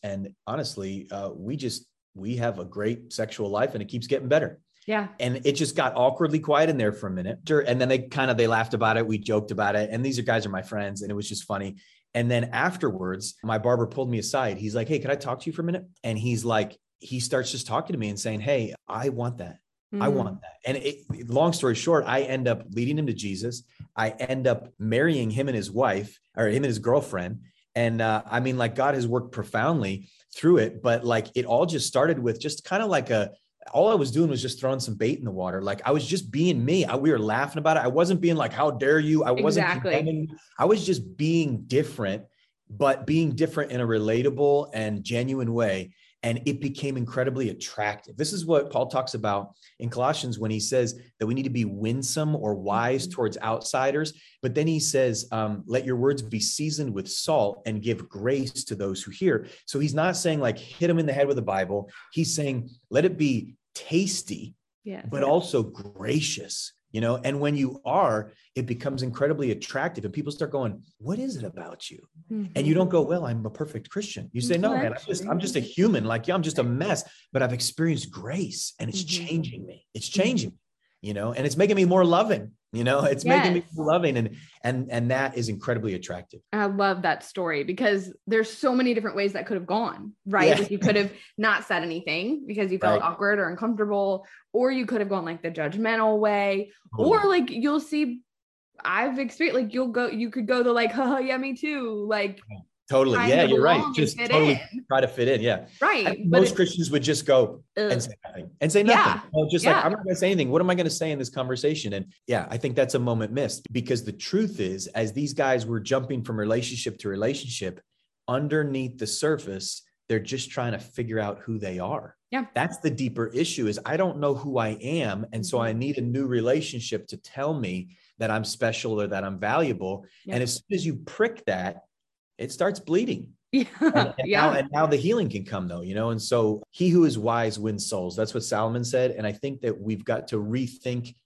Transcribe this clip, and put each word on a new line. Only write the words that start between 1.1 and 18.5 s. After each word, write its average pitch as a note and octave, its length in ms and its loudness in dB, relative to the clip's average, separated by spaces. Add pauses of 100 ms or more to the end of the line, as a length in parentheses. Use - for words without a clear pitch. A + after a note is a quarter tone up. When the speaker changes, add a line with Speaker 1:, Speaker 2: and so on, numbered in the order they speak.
Speaker 1:
uh, G2 240 -8
we G2+ 220 -8
just, C3 300 -8 (280)
we G#2 220 -6
have A#2 220 -2
a F2 60 -10
great G#2+ 480 -4
sexual A2 360 -4
life G#2 260 0
and G#2+ 80 -6
it G2+ 40 -6
keeps A#2 200 -8
getting C3 220 -2
better." C#3+ 320 2 (260)
Speaker 2:
Yeah. G#3 220 -2 (100)
Speaker 1:
And B2 260 -2
it C#3+ 120 4
just D3+ 180 0
got C3 220 2
awkwardly C#3 420 2
quiet D3+ 320 4
in D3 60 0
there G#2+ 160 2
for G#2 160 -8
a - 20 -4
minute. F#2 380 -6
Sure. D3+ 140 4
And B2 180 2
then B2+ 80 4
they C3 100 4
kinda, C3 360 0
they A2+ 120 4
laughed A2+ 260 2
about A2 260 4
it. A#2 60 2
We A2 140 0
joked G#2+ 320 0
about G2+ 240 0
it. G#2 160 0
And A#2+ 160 -2
these C3+ 100 -2
are, B2 60 -2
guys A2+ 240 0
are G2+ 40 -6
my F#2+ 120 -6
friends. G2+ 400 -8
And G2+ 80 -8
it G#2 40 -6
was G#2 140 -6
just G2+ 140 -8
funny. G2 320 -6 (400)
And A#2+ 160 2
then A#2+ 140 2
afterwards, A2 960 -2
my A2 160 -2
barber A#2+ 300 2
pulled C3 200 -4
me A#2+ 100 -2
aside. A2 400 -2
He's G#2+ 180 -6
like, A2+ 120 -2
"Hey, D3 120 0
can B2+ 100 -4
I C#3+ 60 2
talk C3 240 -6
to - 60 -12
you E3 60 -4
for E3 100 -8
a - 20 -4
minute?" F3+ 200 -4 (200)
And A2+ 140 -2
he's A2+ 280 -2
like, G#2+ 320 0 (200)
he B2 220 -8
starts B2+ 300 -2
just B2 160 -8
talking C#3+ 260 -4
to D3 60 -4
me A2 100 -4
and G2+ 100 -6
saying, A2 220 -4
"Hey, A#2 340 0 (140)